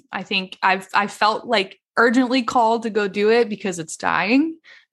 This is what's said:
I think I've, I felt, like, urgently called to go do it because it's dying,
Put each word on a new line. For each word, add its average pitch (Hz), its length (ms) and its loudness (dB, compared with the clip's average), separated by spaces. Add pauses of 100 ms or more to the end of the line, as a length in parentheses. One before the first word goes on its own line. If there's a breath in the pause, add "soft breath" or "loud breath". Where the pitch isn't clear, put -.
(140)
I 196 100 -8
think 190 380 -6
I've, 190 320 0
I 208 140 0
felt, 208 380 -2
like, 202 340 -2 (180)
urgently 247 460 4
called 226 400 0
to 233 60 -6
go 208 180 -2
do 208 240 0
it 233 160 2
because 190 320 -8
it's 160 160 -12
dying, 208 640 0 (360 loud breath)